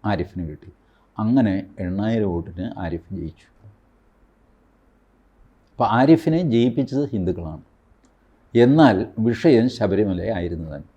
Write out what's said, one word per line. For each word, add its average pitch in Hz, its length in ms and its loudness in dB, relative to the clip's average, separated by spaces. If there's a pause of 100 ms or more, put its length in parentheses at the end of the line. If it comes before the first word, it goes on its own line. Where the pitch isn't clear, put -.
(100)
ആരിഫിന് 87 400 -4
കിട്ടി. - 200 -18 (480)
അങ്ങനെ 110 380 0 (240)
എണ്ണായിരം 101 540 -4
വോട്ടിന് 85 320 -8 (180)
ആരിഫ് 82 340 -10
ജയിച്ചു. 80 280 -14 (2250)
അപ്പോൾ 120 140 -2 (120)
ആരിഫിനെ 160 420 4 (140)
ജയിപ്പിച്ചത് 123 580 0
ഹിന്ദുക്കളാണ്. 87 520 -6 (880)
എന്നാൽ 123 420 6 (300)
വിഷയം 120 400 4 (100)
ശബരിമല 98 440 -2 (180)
ആയിരുന്നു 82 340 -8
താൻ. 73 100 -14 (140)